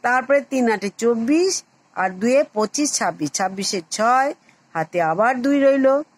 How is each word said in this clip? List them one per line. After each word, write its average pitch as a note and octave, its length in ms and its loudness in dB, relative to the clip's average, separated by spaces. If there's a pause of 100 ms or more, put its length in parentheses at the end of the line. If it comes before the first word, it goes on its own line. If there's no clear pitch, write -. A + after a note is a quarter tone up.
তারপরে B3+ 360 2 (120)
তিন B3+ 200 0
আটে G3+ 180 -2 (120)
চব্বিশ, B3+ 520 2 (420)
আর F#3 140 -2 (100)
দুয়ে B3 200 2 (140)
পঁচিশ, G#3+ 340 -2 (100)
ছাব্বিশ, E3+ 400 -4
ছাব্বিশে F#3+ 420 -4 (160)
ছয়, B3+ 340 2 (460)
হাতে E3 240 -4 (120)
আবার A3 300 2
দুই C#4+ 240 2
রইল। C4+ 220 4 (300)